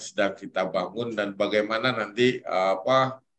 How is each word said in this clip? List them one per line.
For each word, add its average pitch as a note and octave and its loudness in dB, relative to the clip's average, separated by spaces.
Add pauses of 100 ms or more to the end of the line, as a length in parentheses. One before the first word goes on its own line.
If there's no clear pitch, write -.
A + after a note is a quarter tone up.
sedang G2 -2
kita F#2 -4
bangun F#2+ -4
dan G2+ -2
bagaimana G#2+ 0
nanti, A#2 0
eh, F#2 0 (100)
apa, C3 2 (180)